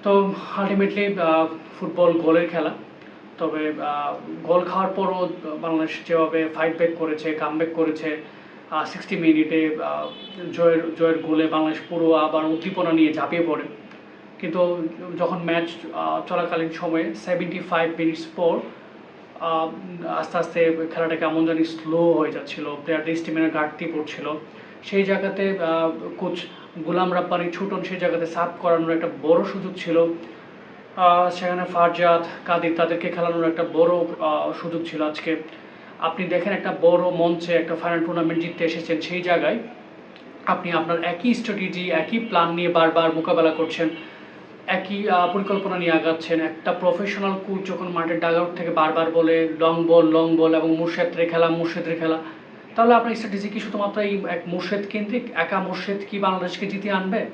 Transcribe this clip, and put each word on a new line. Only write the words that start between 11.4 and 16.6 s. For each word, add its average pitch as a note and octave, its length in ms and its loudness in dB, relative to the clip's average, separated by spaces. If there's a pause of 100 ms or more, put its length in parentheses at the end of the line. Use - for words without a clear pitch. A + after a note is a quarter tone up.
বাংলাদেশ D#3 320 0 (100)
পুরো E3 240 4
আবার D#3 320 4
উদ্দীপনা E3 460 0
নিয়ে D#3 220 6
ঝাঁপিয়ে D3+ 340 -2
পড়ে। D3+ 160 -2 (760)
কিন্তু F3 480 0 (300)
যখন F3 260 -2
ম্যাচ, E3+ 260 0 (240)
আহ, D#3+ 340 -2
চলাকালীন E3+ 420 -2